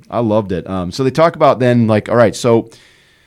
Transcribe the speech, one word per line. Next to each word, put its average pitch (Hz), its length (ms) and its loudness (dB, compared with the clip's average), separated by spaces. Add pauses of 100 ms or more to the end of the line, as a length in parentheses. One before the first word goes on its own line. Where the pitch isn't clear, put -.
(100)
I 104 80 -6
loved 107 340 -2
it. 82 160 -6
Um, 92 240 -6
so 135 120 -6
they 131 60 0
talk 160 260 0
about 135 240 2
then, 120 260 2
like, 107 220 0
all 110 80 0
right, 110 180 4
so 117 340 0 (580)